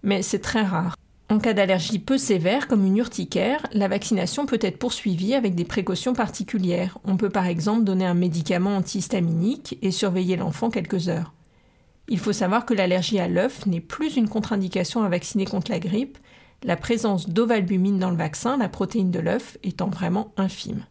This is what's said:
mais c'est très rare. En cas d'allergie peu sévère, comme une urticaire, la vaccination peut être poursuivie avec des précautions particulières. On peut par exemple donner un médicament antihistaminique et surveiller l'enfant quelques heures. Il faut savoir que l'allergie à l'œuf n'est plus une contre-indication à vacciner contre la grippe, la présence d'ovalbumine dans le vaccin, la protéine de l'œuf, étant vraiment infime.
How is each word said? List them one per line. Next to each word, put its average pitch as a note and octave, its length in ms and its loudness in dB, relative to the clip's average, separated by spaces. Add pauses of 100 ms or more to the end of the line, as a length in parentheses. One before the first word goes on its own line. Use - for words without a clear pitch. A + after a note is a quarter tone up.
mais G3 220 2
c'est G3+ 160 0
très A3 240 0
rare. F3+ 320 0 (340)
En G#3+ 100 4
cas A3+ 140 2
d'allergie F#3+ 460 2
peu C4+ 180 0
sévère, A3 500 2
comme G#3 180 4
une F#3+ 120 4
urticaire, A#3 720 -2
la G3+ 160 2
vaccination G3+ 580 0
peut B3 160 0
être G3+ 160 -2
poursuivie G3 560 -2
avec A3 220 2
des E3+ 80 0
précautions F#3+ 500 -2
particulières. F#3 920 -2
On F#3+ 120 0
peut G3+ 120 2
par F#3+ 180 0
exemple F#3 360 2
donner F#3+ 220 2
un F3+ 80 2
médicament F3 640 0
antihistaminique F#3 1040 -2
et F#3+ 100 0
surveiller F#3 440 0
l'enfant F3+ 340 -2
quelques F3+ 400 -2
heures. E3 240 -4 (760)
Il G3 100 2
faut G#3 140 0
savoir G#3+ 320 2
que - 80 2
l'allergie F#3 460 2
à F3 100 0
l'œuf F#3 360 0
n'est F3 140 0
plus D4+ 380 -4
une A3+ 100 4
contre-indication G#3 760 -2
à G3+ 80 2
vacciner F3+ 360 0
contre G3 260 -4
la E3 80 -2
grippe, G#3+ 380 -2 (440)
la F3 140 0
présence G#3+ 540 0
d'ovalbumine G3 680 2
dans F#3 120 2
le E3+ 60 0
vaccin, E3 400 -2
la G#3+ 120 0
protéine F#3+ 400 0
de F3 100 0
l'œuf, F3 440 -2
étant - 260 -4
vraiment F#3+ 480 -2
infime. G3 540 -4